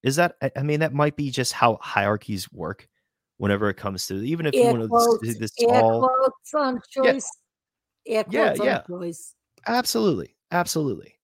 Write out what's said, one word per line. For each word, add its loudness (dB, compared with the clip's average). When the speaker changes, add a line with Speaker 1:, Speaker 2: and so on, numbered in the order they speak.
Speaker 1:
Is -2
that, 0
I, -2
I -4
mean, 0
that -2
might 0
be -4
just -4
how 2
hierarchies -4
work -12
whenever 0
it -6
comes -8
to, -6
even -4
if 0
you 6
Speaker 2:
Air 6
Speaker 1:
wanna -2
s-, -6
Speaker 2:
quotes, 2
Speaker 1:
this -6
Speaker 2:
air 4
Speaker 1:
all 4
Speaker 2:
quotes -2
on -2
Speaker 1:
Yeah. 4
Speaker 2:
choice. -4
Air 0
Speaker 1:
Yeah, 2
Speaker 2:
quotes -2
on 2
Speaker 1:
yeah. 0
Speaker 2:
choice. -10
Speaker 1:
Absolutely, -2
absolutely. -4